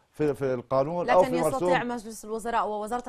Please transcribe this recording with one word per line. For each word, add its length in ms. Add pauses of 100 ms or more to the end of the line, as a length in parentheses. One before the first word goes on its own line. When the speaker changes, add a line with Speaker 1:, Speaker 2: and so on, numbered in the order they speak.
(120)
Speaker 1:
في، 220
في 200
القانون 560
أو 120
Speaker 2:
لكن 80
Speaker 1:
في 60
Speaker 2:
يستطيع 320
Speaker 1:
مرسوم. 200
Speaker 2:
مجلس 360
الوزراء 440
ووزارة 400